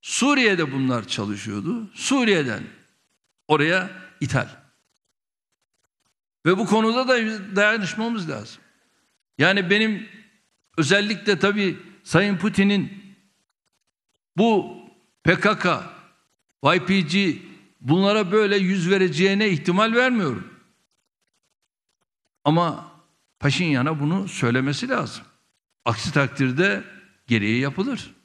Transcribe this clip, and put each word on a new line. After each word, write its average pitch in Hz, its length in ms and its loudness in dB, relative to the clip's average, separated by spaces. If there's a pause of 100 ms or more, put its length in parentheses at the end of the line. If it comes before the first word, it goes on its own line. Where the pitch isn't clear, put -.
Suriye'de 220 680 2
bunlar 127 360 -2
çalışıyordu. 104 840 -6
Suriye'den 190 680 -2 (840)
oraya 160 420 2 (320)
ithal. 127 260 -2 (2000)
Ve 180 120 4
bu 214 80 0
konuda 220 420 2
da 262 80 4 (400)
dayanışmamız 208 760 0
lazım. 113 320 -10 (760)
Yani 185 320 2
benim 214 400 0 (680)
özellikle 196 600 0
tabii 196 380 0 (260)
Sayın 196 340 2
Putin'in 196 760 0 (1200)
bu 214 400 2 (460)
P 160 160 2
K 208 200 0
K, 160 340 -4 (720)
Y 175 220 2
P 190 140 2
G 175 380 0 (440)
bunlara 190 500 2
böyle 208 260 2
yüz 185 320 0
vereceğine 190 600 2
ihtimal 185 440 0
vermiyorum. 220 580 0 (1900)
Ama 160 480 -2 (480)
Paşinyan'a 147 600 0
bunu 180 280 -2
söylemesi 131 640 -2
lazım. 208 360 -6 (600)
Aksi 120 280 -4
takdirde 143 680 0 (440)
gereği 113 340 2
yapılır. 185 640 -6